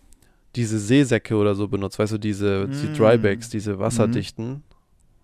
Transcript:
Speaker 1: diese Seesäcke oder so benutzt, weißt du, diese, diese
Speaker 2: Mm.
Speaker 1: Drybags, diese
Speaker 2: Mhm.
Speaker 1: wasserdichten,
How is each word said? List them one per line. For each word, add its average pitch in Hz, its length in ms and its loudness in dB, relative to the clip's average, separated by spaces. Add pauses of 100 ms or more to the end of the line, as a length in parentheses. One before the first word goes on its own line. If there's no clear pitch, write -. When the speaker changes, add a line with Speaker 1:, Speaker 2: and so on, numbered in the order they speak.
(560)
Speaker 1:
diese 110 220 -2
Seesäcke 117 580 2
oder 104 180 2
so 101 140 -2
benutzt, 98 300 -6
weißt 107 160 0
du, 107 40 -2
diese, 101 500 -2
diese 135 200 -6
Speaker 2:
Mm. 104 60 -8
Speaker 1:
Drybags, 110 560 4
diese 104 240 -4
Speaker 2:
Mhm. 95 40 -6
Speaker 1:
wasserdichten, 113 840 -2 (600)